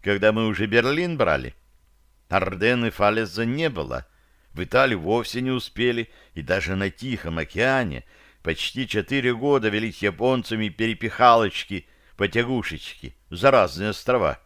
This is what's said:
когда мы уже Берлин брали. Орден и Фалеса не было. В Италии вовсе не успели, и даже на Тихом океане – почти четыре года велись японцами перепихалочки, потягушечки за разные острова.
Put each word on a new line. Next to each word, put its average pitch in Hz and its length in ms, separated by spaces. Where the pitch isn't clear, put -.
когда 101 300
мы 110 160
уже 101 180
Берлин 143 500
брали. 73 380
Орден 101 560
и 110 40
Фалеса 107 540
не 143 240
было. 69 400
В 87 100
Италии 127 320
вовсе 110 440
не 127 100
успели, 120 600
и 80 80
даже 92 320
на 95 160
Тихом 101 480
океане – 104 680
почти 113 460
четыре 123 460
года 123 340
велись 107 340
японцами 110 680
перепихалочки, 113 1160
потягушечки 104 1000
за 92 220
разные 95 380
острова. 95 560